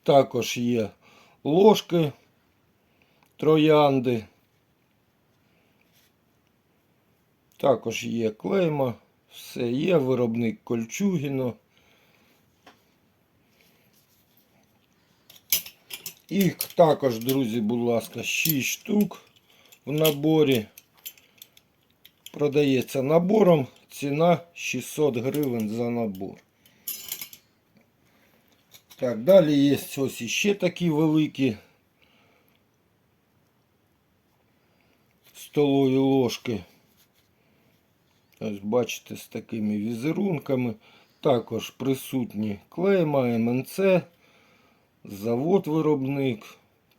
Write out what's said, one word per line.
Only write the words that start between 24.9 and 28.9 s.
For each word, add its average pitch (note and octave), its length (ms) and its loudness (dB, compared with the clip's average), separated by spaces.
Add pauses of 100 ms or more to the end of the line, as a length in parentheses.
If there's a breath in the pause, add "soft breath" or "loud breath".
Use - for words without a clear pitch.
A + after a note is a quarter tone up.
гривень B2 520 -4
за A#2 200 -4
набор. G2+ 460 -6 (2500 soft breath)